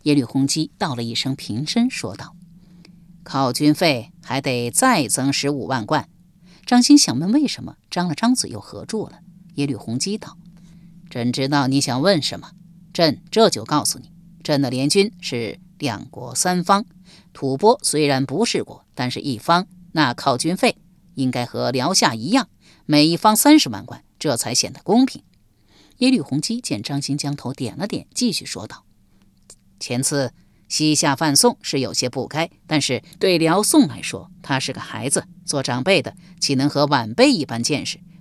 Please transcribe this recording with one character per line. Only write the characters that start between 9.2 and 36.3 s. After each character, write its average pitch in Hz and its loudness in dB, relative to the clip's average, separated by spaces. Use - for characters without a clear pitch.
耶 143 0
律 131 -2
洪 110 -6
基 202 -4
道 - -14
：“朕 123 -2
知 135 -2
道 139 2
你 135 2
想 131 -2
问 175 2
什 - -6
么， - -20
朕 160 2
这 - 4
就 107 -8
告 151 0
诉 - -6
你， - -20
朕 147 2
的 135 0
联 131 -2
军 196 2
是 117 -8
两 120 -6
国 - -16
三 180 -2
方， 196 2
吐 135 -4
蕃 214 4
虽 151 0
然 135 0
不 170 -2
是 135 -2
国， - -16
但 123 -4
是 - -8
一 127 -6
方， - 0
那 139 2
犒 123 0
军 165 -2
费 226 0
应 131 -2
该 123 -4
和 120 -4
辽 131 -2
夏 151 2
一 113 -8
样， 247 2
每 147 4
一 165 2
方 220 4
三 294 8
十 147 0
万 107 -10
贯， - -18
这 135 -2
才 117 -4
显 95 -2
得 - -18
公 240 4
平。” - -8
耶 254 2
律 247 4
洪 135 -2
基 233 -4
见 110 -6
张 143 -6
兴 139 -4
将 143 -4
头 127 -10
点 120 -8
了 185 -6
点， - -8
继 240 0
续 - -6
说 - -10
道 - -18
：“前 123 -4
次 135 -2
西 151 0
夏 143 2
犯 151 0
宋 214 2
是 139 -4
有 107 -6
些 123 -4
不 123 -8
该， 160 -4
但 156 0
是 131 -2
对 190 2
辽 160 2
宋 233 4
来 113 -10
说， - -12
他 135 -2
是 131 -6
个 - -12
孩 110 -8
子， - -2
做 143 -4
长 127 -4
辈 185 4
的 110 -10